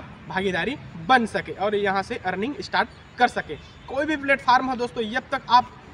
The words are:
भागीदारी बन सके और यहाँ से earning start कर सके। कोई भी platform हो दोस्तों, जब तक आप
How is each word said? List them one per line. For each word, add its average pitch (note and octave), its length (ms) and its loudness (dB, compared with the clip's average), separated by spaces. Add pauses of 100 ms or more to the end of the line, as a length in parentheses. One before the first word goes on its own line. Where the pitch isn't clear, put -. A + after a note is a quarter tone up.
(300)
भागीदारी F#3 460 -2 (320)
बन B3 180 6
सके E3+ 280 -4
और G#3 220 0
यहाँ G3 280 0
से B3 140 -8
earning F#3+ 440 -4
start G3 280 0 (280)
कर A#3+ 100 6
सके। F3+ 280 -6 (320)
कोई C4+ 180 -2
भी D#4 100 0
platform C4+ 500 2
हो C4 100 -2
दोस्तों, A#3 280 -4
जब A#3+ 280 -6
तक C4 180 -2
आप A#3+ 220 6 (220)